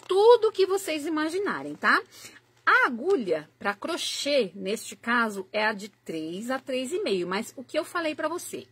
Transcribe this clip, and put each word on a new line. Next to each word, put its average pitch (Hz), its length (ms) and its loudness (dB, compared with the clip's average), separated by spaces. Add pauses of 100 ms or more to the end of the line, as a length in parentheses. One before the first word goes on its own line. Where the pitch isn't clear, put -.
tudo 427 440 6
que 381 120 2
vocês 339 420 -2
imaginarem, 311 680 -2
tá? 277 280 2 (640)
A 466 200 6
agulha 226 720 0
pra 202 160 -2
crochê, 285 800 -2
neste 202 400 -8
caso, 226 560 -2
é 214 140 0
a 220 80 2
de 202 160 -10
três 170 640 -8
a 269 80 -2
três 262 340 -6
e 392 80 -2
meio, 190 260 0
mas 196 300 -4
o 254 80 -12
que - 120 -10
eu 320 80 0
falei 320 300 -4
pra 320 140 -2
você, 330 440 -8